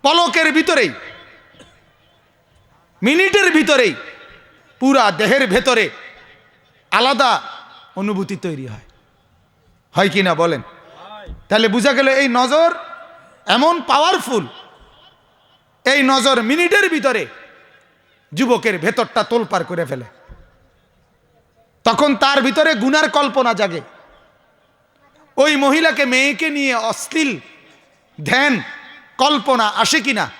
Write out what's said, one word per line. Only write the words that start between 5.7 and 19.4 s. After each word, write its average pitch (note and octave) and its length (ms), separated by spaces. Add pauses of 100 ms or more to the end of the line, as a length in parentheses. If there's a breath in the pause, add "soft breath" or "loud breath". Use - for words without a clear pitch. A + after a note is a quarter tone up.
আলাদা A#3+ 500 (540)
অনুভূতি G3 400
তৈরি C#3+ 320
হয়। A2 180 (1080)
হয় F#3+ 140
কি F#3+ 140
না E3+ 120
বলেন? D#3+ 260 (880)
তাহলে A3 180
বোঝা A#3+ 260
গেল C4+ 140
এই C4+ 200
নজর C4 460 (720)
এমন C#4+ 360
পাওয়ারফুল, C4+ 680 (1400)
এই C4+ 180
নজর C4 380
মিনিটের F4 480
ভিতরে B3+ 380 (1040)
যুবকের A3 440
ভেতরটা F3+ 460
তোলপাড় A3 400